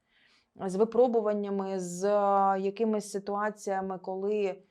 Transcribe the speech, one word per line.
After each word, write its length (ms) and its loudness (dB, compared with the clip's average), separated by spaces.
з 100 -4
випробуваннями, 1040 2
з, 240 -8
е, 560 4
якимись 520 -2
ситуаціями, 840 -4
коли, 720 -4